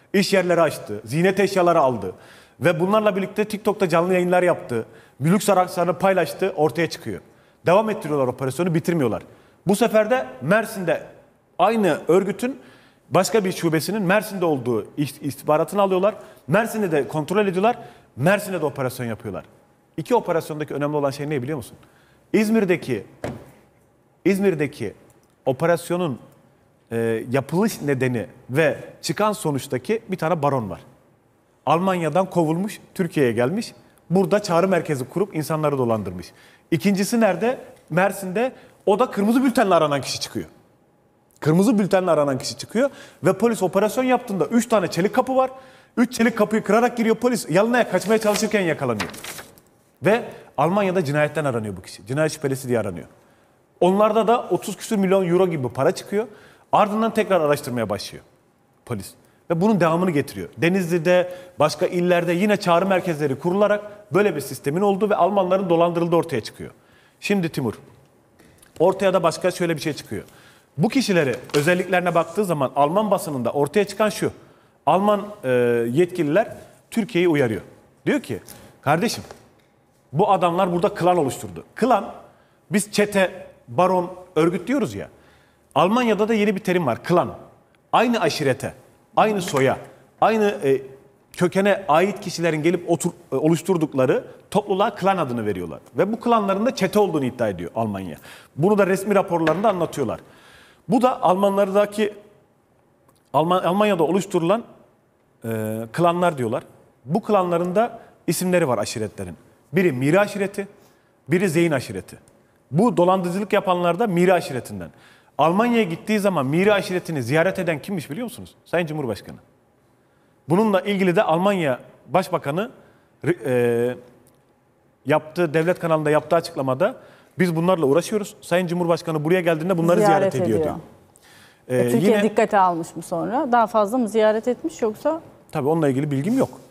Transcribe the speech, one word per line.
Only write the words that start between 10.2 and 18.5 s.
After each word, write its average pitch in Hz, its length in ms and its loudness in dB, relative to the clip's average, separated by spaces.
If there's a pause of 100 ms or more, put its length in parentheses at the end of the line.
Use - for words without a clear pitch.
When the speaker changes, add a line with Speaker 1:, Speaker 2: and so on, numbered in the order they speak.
Speaker 1:
Mersin'de 185 600 0 (560)
aynı 196 400 2 (100)
örgütün 196 520 0 (500)
başka 190 340 2
bir 185 80 -2
şubesinin 165 500 -2
Mersin'de 196 420 0
olduğu 123 420 -2 (100)
iş-, 143 240 -4
istihbaratını 156 600 -2
alıyorlar. 190 320 0 (340)
Mersin'de 208 440 0
de 143 160 0
kontrol 190 380 -2
ediyorlar. 196 320 0 (380)
Mersin'de 190 440 0